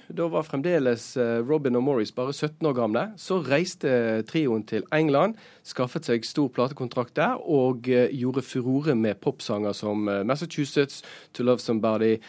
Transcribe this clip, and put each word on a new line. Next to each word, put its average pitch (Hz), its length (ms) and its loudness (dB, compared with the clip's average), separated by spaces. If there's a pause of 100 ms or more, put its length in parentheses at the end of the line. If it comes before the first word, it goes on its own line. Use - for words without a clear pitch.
da 170 240 -4
var 165 160 0
fremdeles, 135 680 0
eh, 117 260 0
Robin 135 320 2
og 120 80 2
Morris 127 280 0
bare 127 220 -4
sytten 151 320 -4
år 143 80 2
gamle, 117 300 0 (140)
så 185 280 -2
reiste 127 800 0
trioen 117 400 0
til 110 240 -4
England, 156 460 4 (300)
skaffet - 400 -4
seg 117 200 0
stor 147 240 0
platekontrakt 127 640 -2
der, 190 280 2
og, 127 460 2
eh, 123 180 6
gjorde 127 340 -2
furore 135 540 0
med 110 240 2
popsanger 104 560 -2
som, 104 320 -2
eh, 98 160 0
Massachusetts, 143 800 -2 (300)
To 127 100 -6
Love 120 160 4
Somebody, 110 680 2